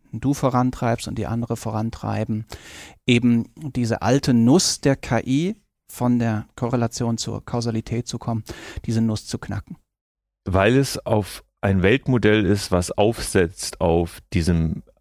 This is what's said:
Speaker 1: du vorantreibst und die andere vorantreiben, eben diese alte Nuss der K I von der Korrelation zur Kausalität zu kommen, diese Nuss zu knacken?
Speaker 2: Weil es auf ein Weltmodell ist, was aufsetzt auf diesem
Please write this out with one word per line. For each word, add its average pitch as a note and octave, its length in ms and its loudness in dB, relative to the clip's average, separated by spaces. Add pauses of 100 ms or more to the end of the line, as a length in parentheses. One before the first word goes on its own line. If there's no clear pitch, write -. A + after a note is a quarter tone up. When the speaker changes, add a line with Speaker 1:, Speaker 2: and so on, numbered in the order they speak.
(120)
Speaker 1:
du B2+ 220 -2
vorantreibst B2+ 720 0
und G#2+ 120 -8
die G2+ 100 -4
andere A#2 280 -4
vorantreiben, A2 880 -4 (600)
eben A#2+ 380 4 (120)
diese B2 460 -4
alte C3 320 2
Nuss B2 460 4
der C3+ 160 2
K - 240 -2
I D#3+ 340 -2 (340)
von B2 300 0
der A2+ 280 -2 (100)
Korrelation A#2 600 -2
zur G#2+ 280 -8
Kausalität A#2 640 -4
zu A#2+ 100 -8
kommen, A2+ 240 -4 (440)
diese A2+ 140 0
Nuss A2+ 260 0
zu - 120 -8
knacken? - 380 -10 (680)
Speaker 2:
Weil G2 300 4
es C3+ 300 0
auf G#2+ 380 -2 (160)
ein G2 220 2
Weltmodell G#2+ 640 4
ist, G2+ 280 0
was F2+ 180 0
aufsetzt - 880 0
auf E2+ 380 2 (140)
diesem E2 500 2 (180)